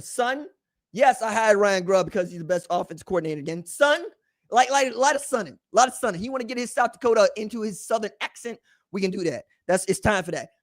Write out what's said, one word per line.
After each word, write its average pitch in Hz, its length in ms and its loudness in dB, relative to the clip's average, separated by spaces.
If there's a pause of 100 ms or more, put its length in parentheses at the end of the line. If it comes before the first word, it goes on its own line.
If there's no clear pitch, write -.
son, 269 460 -4 (440)
yes, 254 300 4
I 220 120 -4
hired 220 240 4
Ryan 196 260 4
Grubb 185 220 2
because 180 240 -4
he's 175 100 -14
the 165 60 -10
best 170 240 -2
offense 175 340 -4
coordinator 160 360 -2
again. 160 260 -8
Son, 294 380 2 (460)
like, 247 200 4
like, 269 240 2
a 220 40 -10
lot 269 180 4
of 277 60 -4
sunning, 214 360 -6 (160)
a - 20 -20
lot 240 120 6
of 247 60 -4
sunning. 196 280 -4
He 226 80 -8
wanna 262 140 -6
get 240 140 -8
his 240 160 -6
South 240 200 0
Dakota 226 440 4
into 214 240 -6
his 214 240 -6
Southern 220 260 -4 (100)
accent. - 380 -10 (320)
We 190 100 -6
can 190 100 0
do 190 120 -6
that. 147 220 -4 (220)
That's, 185 180 2
it's - 140 -2
time 208 240 0
for 165 80 -8
that. 143 180 -8 (140)